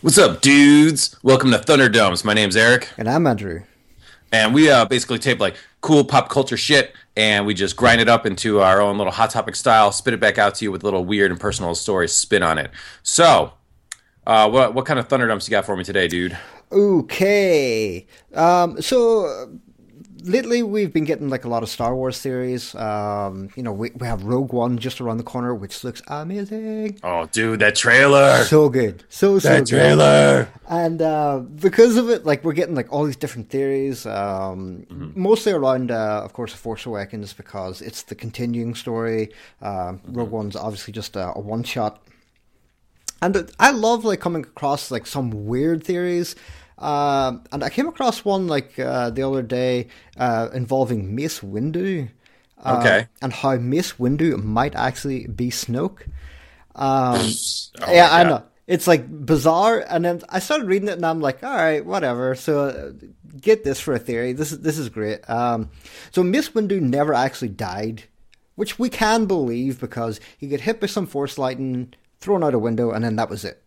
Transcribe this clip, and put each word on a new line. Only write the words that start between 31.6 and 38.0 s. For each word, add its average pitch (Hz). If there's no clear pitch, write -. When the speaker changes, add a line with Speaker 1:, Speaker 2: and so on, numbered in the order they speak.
Speaker 2:
of 233
it, 233
like, 147
we're 160
getting, 170
like, 123
all 147
these 143
different 123
theories, 135
um, 95
Speaker 1:
Mm-hmm. -
Speaker 2:
mostly 214
around, 131
uh, 107
of 101
course, 117
Force 113
Awakens, 104
because 92
it's -